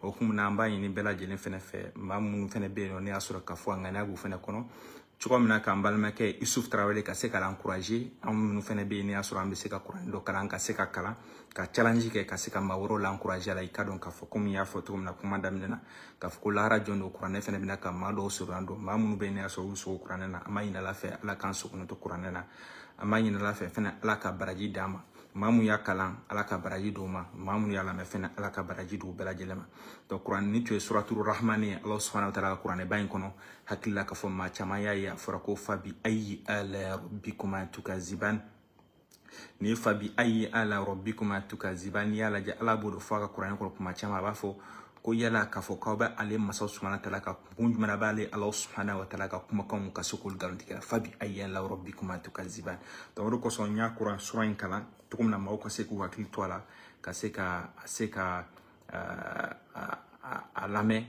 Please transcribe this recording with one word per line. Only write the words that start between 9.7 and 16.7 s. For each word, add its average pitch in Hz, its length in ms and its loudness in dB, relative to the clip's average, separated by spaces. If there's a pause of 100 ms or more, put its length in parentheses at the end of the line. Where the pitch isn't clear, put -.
ka 98 80 -4
kuranɛ 92 320 -8
dɔ 98 120 -4
kalan, 98 260 0
ka 95 100 -2
se - 160 0
ka 95 120 2
kalan, 95 300 -2 (380)
ka 90 180 -2
challenge 117 380 6
kɛ, 104 160 2
ka 92 100 -4
se - 140 -4
ka 101 100 0
maa 95 160 2
wɛrɛw 104 240 2
l'encourager 98 520 0
a - 20 2
la. 92 80 -2
I 92 60 -4
ka 101 160 -2
dɔn 98 140 -4
k'a 87 120 -8
fɔ, - 180 -12
komi 104 220 2
n 98 60 2
y'a 98 80 4
fɔ 92 200 -4
cogo 101 120 -4
min 95 100 -2
na 92 80 -4
kuma 98 240 0
daminɛ 95 280 0
na, - 140 -2 (400)
k'a 90 80 -4
fɔ - 140 -10
ko 104 80 4
lahara 104 300 6